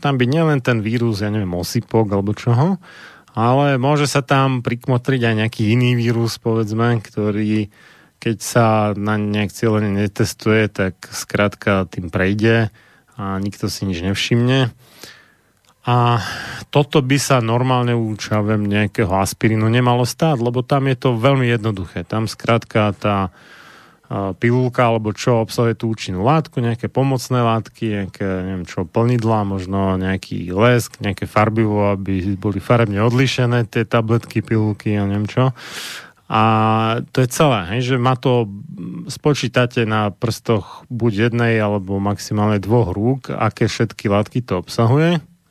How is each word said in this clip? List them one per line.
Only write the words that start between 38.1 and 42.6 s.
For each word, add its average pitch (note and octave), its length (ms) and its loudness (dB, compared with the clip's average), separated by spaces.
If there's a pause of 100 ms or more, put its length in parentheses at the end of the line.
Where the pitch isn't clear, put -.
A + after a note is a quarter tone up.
to A#2+ 320 2 (640)
spočítate B2 720 0
na G#2+ 240 0
prstoch - 800 -4
buď A#2 400 0
jednej, A#2 320 2
alebo G2 400 -2
maximálne G#2 560 0
dvoch G2 400 0